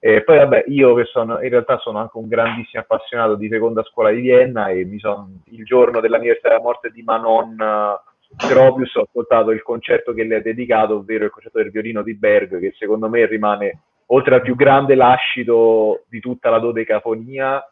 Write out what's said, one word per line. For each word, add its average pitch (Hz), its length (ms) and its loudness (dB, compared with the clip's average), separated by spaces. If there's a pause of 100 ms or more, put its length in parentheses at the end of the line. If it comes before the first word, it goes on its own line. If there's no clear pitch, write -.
E 107 220 2
poi, 160 140 6
vabbè, 135 300 4
io 135 280 4
che 120 80 0
sono, 117 380 -4
in 127 80 -6
realtà 120 300 0
sono 107 200 -8
anche 113 180 -10
un 113 120 -14
grandissimo 117 520 -4
appassionato 113 540 -2
di 104 140 -8
seconda 113 340 -2
scuola 110 280 0
di 120 100 -2
Vienna, 123 480 2
e 92 160 -2
mi 101 120 -12
son, 101 520 -10
il 110 160 -20
giorno 120 340 2
dell'anniversario 113 580 0
della 120 120 -2
morte 120 220 -6
di 117 120 -20
Manon, 113 560 -2
eh, 107 880 -6
Gropius, 131 480 4
ho 113 60 0
ascoltato 113 500 0
il 110 100 -2
concerto 117 520 -4
che 110 100 -4
le 110 140 -2
è 104 40 -4
dedicato, 110 540 -2
ovvero 104 300 -6
il 101 60 -4
concerto - 280 -12
del 104 120 -4
violino 110 300 -8
di 110 140 -8
Berg, 101 460 0
che 95 160 -6
secondo 110 320 -4
me 117 160 2
rimane, 104 540 -4 (260)
oltre 131 300 2
al 123 60 4
più 123 140 -4
grande 139 400 4
lascito 113 1120 2
di 117 140 -16
tutta 123 280 -6
la 113 100 2
dodecafonia, 117 1000 -4 (120)